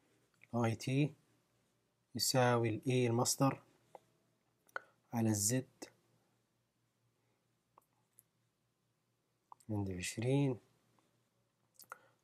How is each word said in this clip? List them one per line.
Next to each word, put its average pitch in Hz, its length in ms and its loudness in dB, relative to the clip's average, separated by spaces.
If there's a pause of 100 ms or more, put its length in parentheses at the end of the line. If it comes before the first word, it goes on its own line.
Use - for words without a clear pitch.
(540)
ال 120 100 0
آي 113 100 0
تي 139 400 0 (1000)
يساوي 120 540 2
ال 107 180 -4
E 123 240 2
المصدر - 500 0 (1500)
على 113 180 2
ال 104 60 2
Z 117 280 0 (4000)
عندي 98 280 -4
عشرين 127 600 0 (1700)